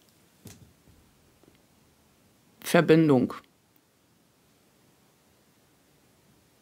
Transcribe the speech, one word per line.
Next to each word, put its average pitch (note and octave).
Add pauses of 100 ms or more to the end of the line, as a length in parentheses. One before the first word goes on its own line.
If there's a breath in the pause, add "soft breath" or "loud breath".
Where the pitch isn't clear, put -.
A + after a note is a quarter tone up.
(2500)
Verbindung. D#3+ (3250)